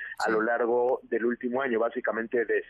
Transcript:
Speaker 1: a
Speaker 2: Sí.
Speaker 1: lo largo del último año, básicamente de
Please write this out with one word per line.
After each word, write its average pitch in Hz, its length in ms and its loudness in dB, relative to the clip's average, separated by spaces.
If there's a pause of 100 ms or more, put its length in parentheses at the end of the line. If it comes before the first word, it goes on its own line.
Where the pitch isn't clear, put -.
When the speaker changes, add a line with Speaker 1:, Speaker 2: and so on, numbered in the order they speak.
(200)
Speaker 1:
a - 60 -4
Speaker 2:
Sí. 110 60 2
Speaker 1:
lo 110 100 2
largo 120 600 2
del 113 220 -2
último 120 380 -2
año, 120 160 0
básicamente 113 680 -2
de 104 240 0